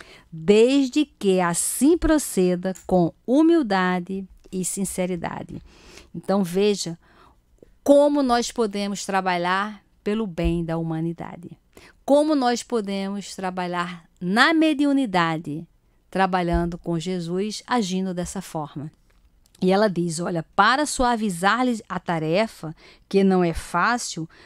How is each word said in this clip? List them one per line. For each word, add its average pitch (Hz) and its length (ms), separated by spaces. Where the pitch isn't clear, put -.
desde 247 720
que 185 360
assim 247 560
proceda 185 760
com 175 280
humildade 196 1000
e 185 120
sinceridade. 180 960
Então 190 300
veja 185 540
como 285 380
nós 240 300
podemos 202 540
trabalhar 190 800
pelo 214 240
bem 170 360
da 165 140
humanidade, 165 800
como 302 300
nós 240 260
podemos 196 720
trabalhar 180 720
na 233 320
mediunidade, 208 1120
trabalhando 175 680
com 170 220
Jesus, 180 680
agindo 190 480
dessa 175 260
forma. 151 520
E 185 100
ela 202 180
diz: 170 300
Olha, 175 260
para 247 300
suavizar-lhes 226 1040
a 180 100
tarefa, 165 760
que 196 140
não 185 200
é 170 100
fácil, 180 760